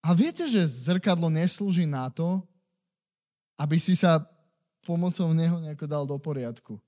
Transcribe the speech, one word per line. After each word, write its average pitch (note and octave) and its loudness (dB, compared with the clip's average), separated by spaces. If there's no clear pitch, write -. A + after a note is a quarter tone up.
A E3+ 2
viete, E4 2
že G#3+ 2
zrkadlo E3+ 0
neslúži F3+ 0
na C3+ -2
to, F3+ -2
aby D3+ 2
si F3+ 2
sa D#3+ 6
pomocou E3+ 0
neho E3 2
nejako D#3 -10
dal D3 -4
do C#3 -4
poriadku. A#2+ -8